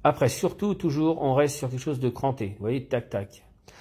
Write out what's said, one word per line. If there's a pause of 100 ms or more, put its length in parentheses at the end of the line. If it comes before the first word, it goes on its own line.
Après,
surtout,
toujours,
on
reste
sur
quelque
chose
de
cranté,
vous
voyez,
tac,
tac. (360)